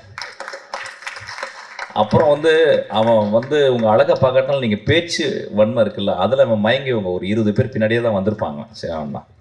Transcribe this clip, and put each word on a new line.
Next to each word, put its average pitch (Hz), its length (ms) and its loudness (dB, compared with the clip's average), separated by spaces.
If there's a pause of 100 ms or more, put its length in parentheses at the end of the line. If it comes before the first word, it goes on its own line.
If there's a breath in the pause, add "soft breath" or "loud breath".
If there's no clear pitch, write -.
(1900)
அப்புறம் 147 360 2
வந்து 151 600 4
அவன் 110 400 2
வந்து 135 440 2
உங்க 113 160 0
அழகை 113 260 4
பார்க்கறதுனால 135 440 2
நீங்க 113 160 0
பேச்சு 156 760 -2
வன்மை 110 320 2
இருக்குல்ல, 98 320 -2
அதுல 107 280 2
அவன் 113 160 2
மயங்கி, 131 300 0
இவங்க 104 200 -2
ஒரு 90 180 -4
இருபது 104 260 0
பேர் 101 240 -2
பின்னாடியே 110 240 0
தான் 104 220 0
வந்திருப்பாங்க 76 480 -6
சரி, - 220 -10
அவன் 76 180 -8
தான். 64 160 -12 (140)